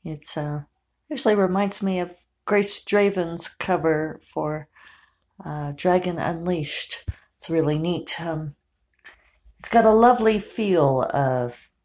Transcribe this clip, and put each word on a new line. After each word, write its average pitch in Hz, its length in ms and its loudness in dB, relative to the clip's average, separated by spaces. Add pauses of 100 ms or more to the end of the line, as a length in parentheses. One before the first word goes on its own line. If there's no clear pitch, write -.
It's, 156 340 -10
uh, 147 260 -4 (460)
usually 233 280 2
reminds 196 440 0
me 190 200 0
of 175 180 -6 (260)
Grace 202 380 0
Draven's 190 640 0
cover 156 720 -2
for, 151 460 -6 (800)
uh, 147 320 -6
Dragon 180 420 0
Unleashed. 165 880 -4 (280)
It's - 120 -14
really 151 300 2
neat. 165 420 -4
Um, 160 360 -6 (1040)
it's - 80 -16
got 220 160 4
a 220 80 8
lovely 220 480 6
feel 160 640 2 (120)
of 127 560 -2 (140)